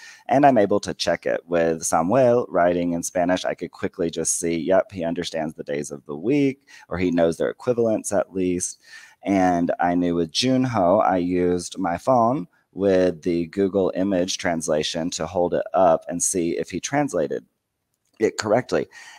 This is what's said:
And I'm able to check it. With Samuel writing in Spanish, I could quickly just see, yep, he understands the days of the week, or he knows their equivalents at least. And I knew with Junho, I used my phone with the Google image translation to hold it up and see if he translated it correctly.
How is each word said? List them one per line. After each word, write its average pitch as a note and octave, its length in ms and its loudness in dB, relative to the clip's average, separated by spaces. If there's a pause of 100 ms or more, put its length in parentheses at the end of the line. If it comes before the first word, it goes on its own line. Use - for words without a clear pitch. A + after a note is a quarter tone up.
(260)
And C#3+ 200 4
I'm C3+ 100 6
able G2+ 240 4
to E2 140 -6
check - 320 -4
it. A#1+ 200 -2
With E2 360 0
Samuel A#2+ 680 2
writing F2 460 0
in E2+ 80 -4
Spanish, F2+ 420 -2
I C2+ 80 -2
could D#2+ 200 -10
quickly F2+ 380 -4
just D#2+ 280 -4
see, E2+ 180 -2
yep, F2+ 340 0
he F2+ 140 -6
understands E2 480 -6
the D#2 120 -14
days D2 260 -6
of C#2+ 160 -14
the D2 100 -8
week, C3+ 500 0 (220)
or F2 80 -6
he F2+ 140 0
knows E2+ 260 2
their B1+ 140 -2
equivalents A2+ 600 -2
at G2 220 0
least. F2+ 480 -4 (420)
And F2+ 480 2 (100)
I F2 140 0
knew F2 200 0
with E2+ 180 -2
Junho, A#2+ 720 2
I F2+ 140 2
used F2+ 600 0
my F2+ 200 -4
phone C3 500 0 (240)
with F#2 480 2
the E2+ 260 -2
Google F#2+ 480 0
image F#2 440 -2
translation E2 720 -2
to D#2+ 160 -6
hold F2 260 -2
it - 220 -2
up E2+ 340 4
and F2 140 -6
see E2+ 340 -2
if - 140 -6
he F2 100 -8
translated F2 640 -4 (760)
it G#2+ 160 0
correctly. G#2 500 0 (320)